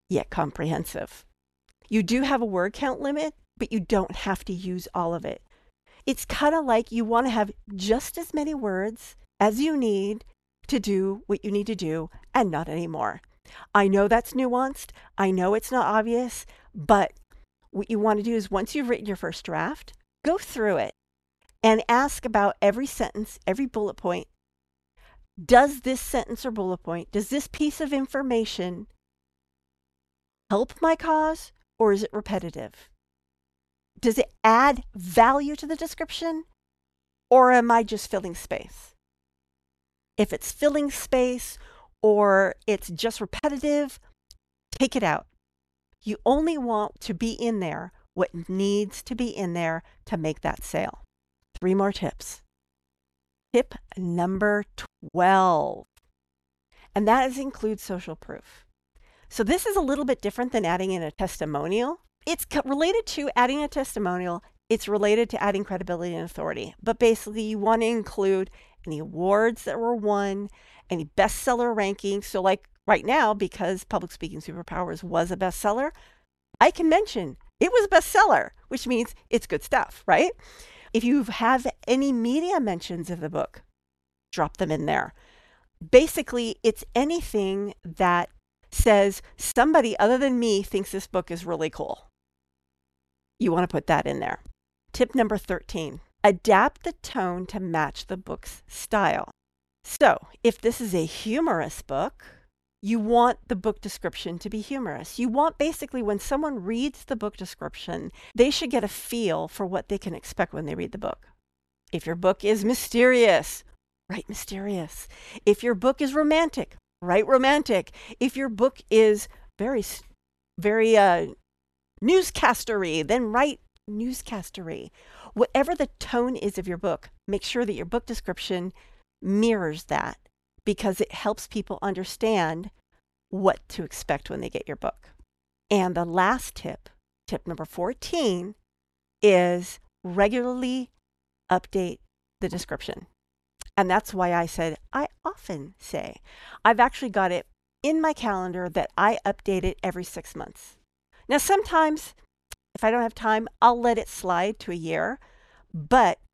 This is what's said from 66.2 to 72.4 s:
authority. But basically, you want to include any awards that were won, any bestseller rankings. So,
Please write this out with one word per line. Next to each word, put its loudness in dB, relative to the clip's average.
authority. -8
But -2
basically, 2
you -4
want 4
to 2
include 0
any -6
awards 0
that -6
were -2
won, -2
any -6
bestseller 0
rankings. -2
So, -4